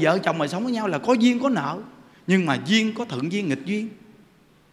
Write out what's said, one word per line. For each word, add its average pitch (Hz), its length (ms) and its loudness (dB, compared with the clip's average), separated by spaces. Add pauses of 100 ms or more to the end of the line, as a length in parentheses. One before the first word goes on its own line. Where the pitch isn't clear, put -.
vợ 165 220 4
chồng 165 140 0
mà 147 100 0
sống 180 160 -4
với 254 100 -2
nhau 214 140 -2
là 160 100 0
có 233 160 2
duyên 240 260 4
có 269 100 0
nợ. 160 280 -2 (500)
Nhưng 180 180 4
mà 135 200 2
duyên 220 280 2
có 240 120 -6
thuận 143 260 -4
duyên, 202 180 -2
nghịch 131 160 -4
duyên." 214 240 -4 (840)